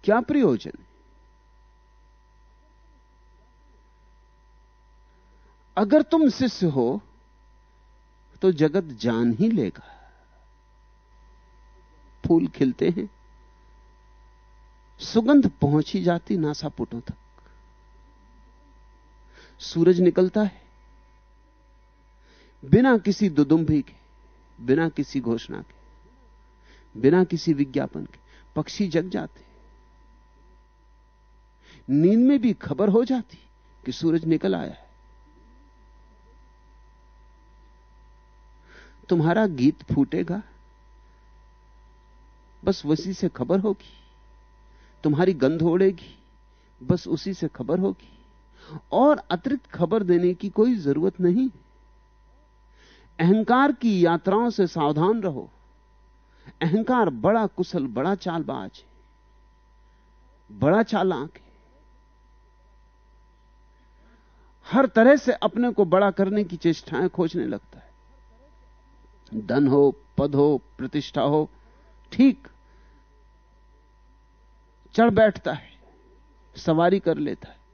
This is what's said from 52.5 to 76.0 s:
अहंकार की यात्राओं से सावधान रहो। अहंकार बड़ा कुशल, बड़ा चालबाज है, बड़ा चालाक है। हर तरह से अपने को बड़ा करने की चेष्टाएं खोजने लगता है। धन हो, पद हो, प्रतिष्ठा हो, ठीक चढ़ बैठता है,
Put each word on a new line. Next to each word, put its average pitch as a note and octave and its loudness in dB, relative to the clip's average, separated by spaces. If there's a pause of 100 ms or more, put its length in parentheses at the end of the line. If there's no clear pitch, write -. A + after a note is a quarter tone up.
अहंकार A3+ 4
की G3+ 0
यात्राओं G3 0
से G3 0
सावधान E3 0
रहो। D3+ -8 (1120)
अहंकार A3 0
बड़ा G#3+ 0
कुशल, F3 -6
बड़ा C3 -4
चालबाज E3 -8
है, - -20 (1700)
बड़ा D#3 2
चालाक F3+ -4
है। - -20 (3250)
हर C4 2
तरह B3 6
से B3 -2
अपने A#3 -2
को G3+ 2
बड़ा F#3+ 2
करने G3 -2
की F3 -10
चेष्टाएं E3 -2
खोजने E3 -4
लगता - -10
है। - -20 (1400)
धन B2 0
हो, C#3 4 (220)
पद C#3+ -2
हो, C#3+ 2 (160)
प्रतिष्ठा C3+ -6
हो, D3+ 0 (640)
ठीक - 2 (2500)
चढ़ A#3 4
बैठता G#3+ 0
है, - -14 (840)